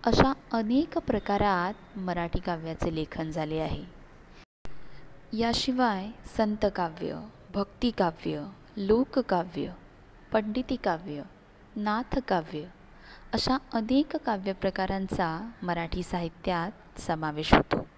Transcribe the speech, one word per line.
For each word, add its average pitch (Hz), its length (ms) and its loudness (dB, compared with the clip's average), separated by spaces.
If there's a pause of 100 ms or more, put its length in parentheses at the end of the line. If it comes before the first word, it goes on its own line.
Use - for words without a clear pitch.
अशा 269 300 6 (180)
अनेक 247 460 2
प्रकारात 202 1000 0
मराठी 175 420 -2
काव्याचे 165 560 -2
लेखन 160 360 -4
झाले 156 280 -2
आहे. 151 240 -2 (1500)
याशिवाय 233 760 2 (260)
संतकाव्य, 185 920 0 (260)
भक्तिकाव्य, 175 960 0 (300)
लोककाव्य, 196 960 2 (600)
पंडिती 220 420 0
काव्य, 165 460 -2 (540)
नाथकाव्य 208 880 0 (680)
अशा 254 240 2 (160)
अनेक 254 420 2
काव्यप्रकारांचा 190 1400 -2 (120)
मराठी 170 400 -2
साहित्यात 175 960 -4
समावेश 156 540 2
होतो. - 340 4 (100)